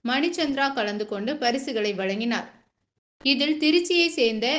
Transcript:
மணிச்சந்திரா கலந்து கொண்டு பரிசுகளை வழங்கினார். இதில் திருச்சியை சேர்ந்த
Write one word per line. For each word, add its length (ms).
மணிச்சந்திரா 680
கலந்து 320
கொண்டு 300
பரிசுகளை 560
வழங்கினார். 560
இதில் 380
திருச்சியை 500
சேர்ந்த 380